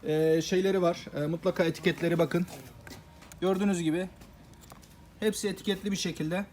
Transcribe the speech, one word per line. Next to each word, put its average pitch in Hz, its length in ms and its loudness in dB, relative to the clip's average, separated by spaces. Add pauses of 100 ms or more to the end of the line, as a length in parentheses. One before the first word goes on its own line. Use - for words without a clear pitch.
e, 160 380 4
şeyleri 185 400 2
var. 170 240 0 (100)
E, 147 120 -2
mutlaka 175 360 0
etiketleri 165 560 0
bakın. 170 260 2 (960)
Gördüğünüz 190 400 2
gibi 170 280 0 (1080)
hepsi 214 280 0
etiketli 196 440 -2
bir 190 60 -2
şekilde 170 560 -2